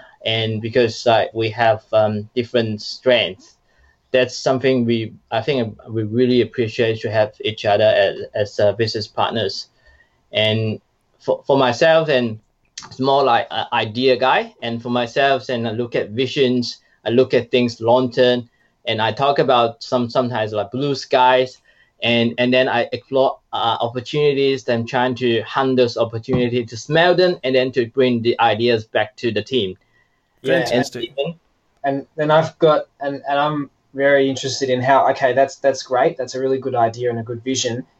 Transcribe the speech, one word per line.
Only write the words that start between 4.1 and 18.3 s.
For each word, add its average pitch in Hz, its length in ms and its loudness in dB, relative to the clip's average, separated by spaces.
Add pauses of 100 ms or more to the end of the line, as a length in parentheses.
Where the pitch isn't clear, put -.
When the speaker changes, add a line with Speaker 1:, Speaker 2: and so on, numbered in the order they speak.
Speaker 1:
that's 123 260 0
something 131 480 0
we, 113 280 -2 (180)
I 113 100 -2
think 117 380 -4 (100)
we 110 140 -4
really 123 380 2
appreciate 110 580 -2
to 113 100 -6
have 107 240 0 (100)
each 107 220 -4
other 107 200 2
as, 98 340 2 (160)
as, 107 240 -4
uh, 104 140 4
business 110 340 -4
partners. 104 600 -4 (640)
And 110 500 0 (380)
for, - 280 -4
for 139 100 2
myself, 156 520 4
and 120 300 0 (480)
it's - 120 -12
more 135 240 2
like 117 280 2
an 110 200 -6
idea 120 460 0
guy, 156 440 0
and 117 220 -6
for 123 60 -6
myself, 123 600 0
and 117 180 -2
I 113 40 -4
look 117 240 -6
at 107 140 -4
visions, 123 680 -2 (280)
I 107 40 -6
look 131 240 2
at 120 180 0
things 123 280 0
long 120 320 2
term, 123 380 2 (340)